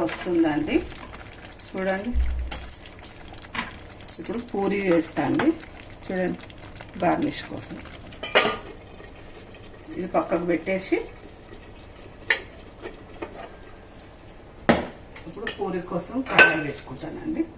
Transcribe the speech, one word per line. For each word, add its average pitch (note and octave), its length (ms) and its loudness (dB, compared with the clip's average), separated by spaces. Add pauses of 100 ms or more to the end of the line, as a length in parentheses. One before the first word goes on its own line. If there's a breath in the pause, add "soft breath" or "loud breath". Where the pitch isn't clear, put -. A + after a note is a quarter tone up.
వస్తుందండి, E3 720 4 (880)
చూడండి. F#3+ 440 0 (2000)
ఇప్పుడు G3 200 -2 (100)
పూరి G3 380 4
చేస్తా E3 400 6
అండి, B3 200 6 (580)
చూడండి, F#3 340 2 (640)
గార్నిష్ - 480 4
కోసం - 260 -8 (2250)
ఇది F3+ 180 -2
పక్కకు E3+ 360 4
పెట్టేసి F#3 460 4 (4000)
ఇప్పుడు - 200 -6 (100)
పూరి F#3 240 0 (120)
కోసం F3+ 220 -2 (160)
కడాయి D#3+ 360 10
పెట్టుకుంటానండి. - 760 -4 (140)